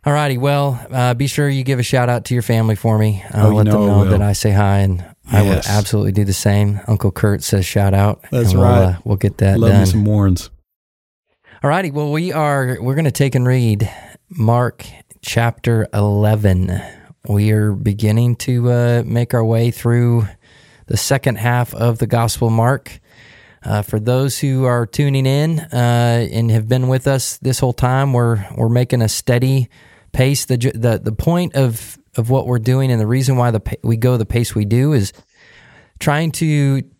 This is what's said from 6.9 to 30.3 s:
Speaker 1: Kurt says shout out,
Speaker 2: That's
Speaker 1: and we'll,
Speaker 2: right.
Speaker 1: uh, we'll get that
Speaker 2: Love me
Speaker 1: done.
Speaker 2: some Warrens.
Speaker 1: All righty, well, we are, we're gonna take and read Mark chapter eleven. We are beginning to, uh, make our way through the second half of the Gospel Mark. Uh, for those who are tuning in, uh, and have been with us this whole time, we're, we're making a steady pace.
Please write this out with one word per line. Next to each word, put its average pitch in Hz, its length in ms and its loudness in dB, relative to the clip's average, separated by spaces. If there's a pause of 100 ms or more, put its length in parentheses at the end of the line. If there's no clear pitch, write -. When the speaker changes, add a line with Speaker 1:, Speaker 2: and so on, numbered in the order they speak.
Speaker 1:
Kurt 104 320 0
says 95 200 0
shout 98 300 0
out, 101 260 2 (120)
Speaker 2:
That's 117 180 2
Speaker 1:
and 92 80 2
we'll, 95 100 6
Speaker 2:
right. 98 140 6
Speaker 1:
uh, 90 220 0
we'll 107 120 0
get 98 220 -2
that 98 220 4
Speaker 2:
Love 117 100 4
me 113 60 6
Speaker 1:
done. 98 100 6
Speaker 2:
some 104 180 2
Warrens. 101 460 0 (1120)
Speaker 1:
All 143 80 0
righty, 170 220 -2
well, 147 180 -4
we 165 220 -2
are, 139 480 -2
we're 131 160 -4
gonna 156 160 0
take 139 240 -2
and 123 100 0
read 113 420 0 (400)
Mark 120 560 -2 (360)
chapter 117 760 -2
eleven. 101 880 0 (460)
We 104 240 2
are 107 180 0
beginning 107 640 0
to, 123 360 -2
uh, 120 340 0
make 117 280 -2
our 113 100 0
way 113 260 0
through 117 560 0 (600)
the - 100 -4
second 131 420 -2
half 120 360 -2
of 117 240 -2
the 113 100 -2
Gospel 117 420 0
Mark. 117 480 -2 (640)
Uh, 104 200 -2
for 107 180 -4
those 127 400 -2
who 131 240 0
are 120 200 0
tuning 135 420 -2
in, 156 340 0
uh, 120 720 0
and 113 180 0
have 110 180 0
been 127 200 0
with 131 180 0
us 135 300 -2
this 131 240 -4
whole 127 120 0
time, 131 400 0
we're, 117 320 0 (120)
we're 117 120 0
making 123 320 0
a 110 80 0
steady 131 600 0 (420)
pace. - 340 0